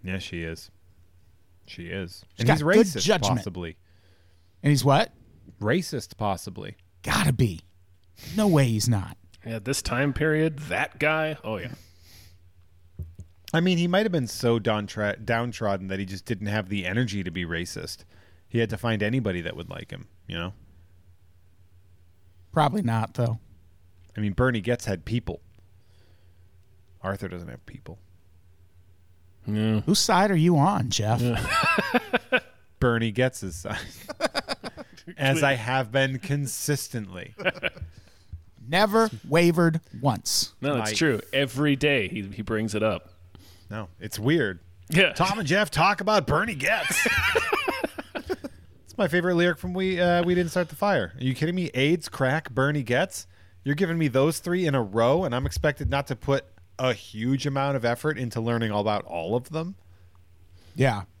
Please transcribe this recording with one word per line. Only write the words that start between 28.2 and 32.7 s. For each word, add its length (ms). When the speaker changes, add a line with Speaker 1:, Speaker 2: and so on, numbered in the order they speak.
Speaker 3:
Yeah. 340
Speaker 2:
Whose 180
side 320
are 60
you 200
on, 340
Jeff? 300
Speaker 3:
Yeah. 240
<laughs> 400